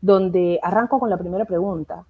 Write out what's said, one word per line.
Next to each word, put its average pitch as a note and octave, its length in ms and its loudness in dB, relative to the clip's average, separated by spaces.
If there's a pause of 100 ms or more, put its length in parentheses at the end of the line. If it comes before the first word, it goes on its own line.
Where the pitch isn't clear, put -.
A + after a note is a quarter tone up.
donde F#3 600 2
arranco A3+ 380 0
con B3 100 -2
la F#3 80 0
primera F3+ 280 -4
pregunta. F3 640 -4